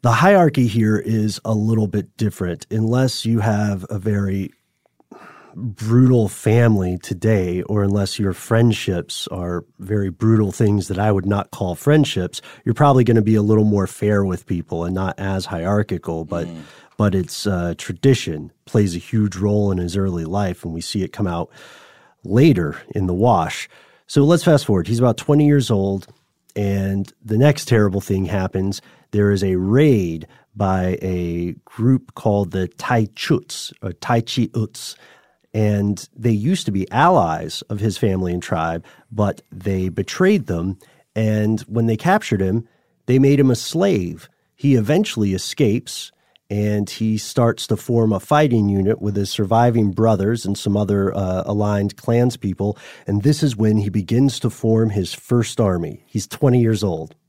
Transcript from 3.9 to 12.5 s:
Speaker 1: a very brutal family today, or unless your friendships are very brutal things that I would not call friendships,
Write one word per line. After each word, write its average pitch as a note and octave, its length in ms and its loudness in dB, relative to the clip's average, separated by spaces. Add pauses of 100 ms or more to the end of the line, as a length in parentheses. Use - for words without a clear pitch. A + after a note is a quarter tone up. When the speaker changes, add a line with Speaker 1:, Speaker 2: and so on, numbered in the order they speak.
Speaker 1:
a G#2+ 80 -6
very G2 540 -2 (1000)
brutal A#2 760 2
family G#2+ 720 2
today, F#2 640 -2
or G#2 200 -2
unless G2 360 -2
your G2 160 -2
friendships G#2+ 920 0
are F2 360 -6 (140)
very G2 320 -4
brutal G#2+ 420 2
things G#2 360 0
that F#2 100 -4
I G#2 120 2
would G2 140 0
not G2+ 260 -2
call F2+ 240 -6
friendships, C3 680 0 (220)